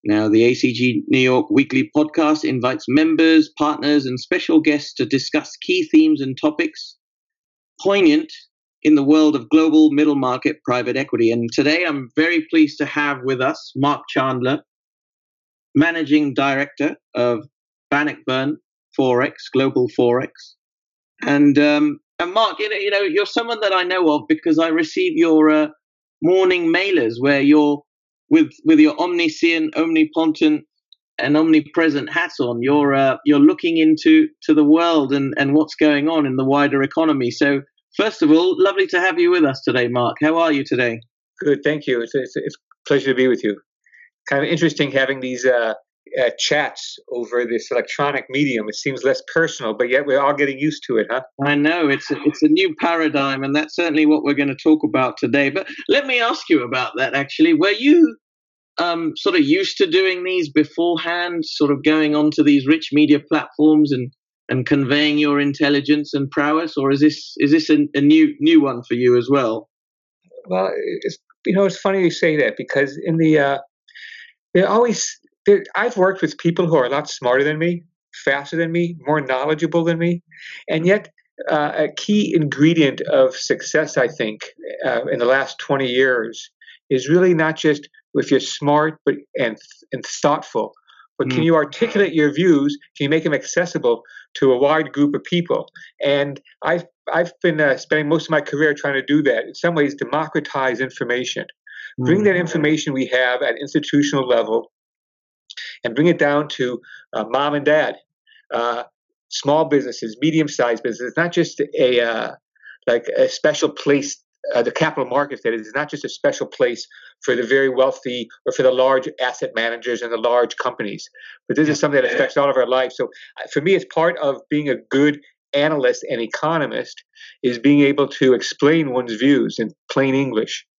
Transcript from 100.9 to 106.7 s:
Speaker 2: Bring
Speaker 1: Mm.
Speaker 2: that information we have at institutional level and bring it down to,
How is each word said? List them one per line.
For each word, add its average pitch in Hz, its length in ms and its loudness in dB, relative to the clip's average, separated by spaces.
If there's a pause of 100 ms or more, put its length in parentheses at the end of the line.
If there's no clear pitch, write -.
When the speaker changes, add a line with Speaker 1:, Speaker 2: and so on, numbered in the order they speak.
Speaker 2:
Bring 160 220 2
Speaker 1:
Mm. 208 40 0
Speaker 2:
that 190 100 4
information 156 560 -2
we 131 220 -2
have 127 280 0
at 120 200 -2
institutional 143 640 -2
level 117 460 0 (1080)
and 117 100 -6
bring 147 140 2
it 175 100 2
down 147 300 0
to, 123 320 -6 (340)